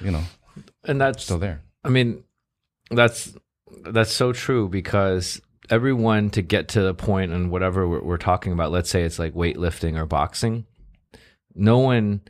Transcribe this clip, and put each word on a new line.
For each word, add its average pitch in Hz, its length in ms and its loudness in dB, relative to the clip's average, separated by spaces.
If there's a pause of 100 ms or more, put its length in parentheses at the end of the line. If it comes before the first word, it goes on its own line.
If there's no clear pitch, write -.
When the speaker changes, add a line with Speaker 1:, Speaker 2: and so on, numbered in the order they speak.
Speaker 1:
you 95 100 -4
know, 78 120 -2 (640)
Speaker 2:
And 139 160 -2
that's 135 240 -2
Speaker 1:
still 87 140 -2
there. 85 240 -6 (220)
Speaker 2:
I - 40 -6
mean, 123 360 2 (680)
that's, 117 440 2 (500)
that's 110 280 2
so 127 200 0
true 120 360 0
because 95 720 0 (300)
everyone 113 600 2
to 104 120 0
get 92 260 0
to 107 140 2
the 95 120 0
point 95 380 -2
and 90 180 -2
whatever 92 380 0
we're, 85 140 -2
we're 87 140 -2
talking 90 360 0
about, 82 200 -2
let's 87 180 0
say 92 140 0
it's 82 140 -4
like 82 160 -4
weightlifting 85 600 -2
or 80 100 -4
boxing, 107 600 -2 (880)
no 110 240 6
one 113 520 2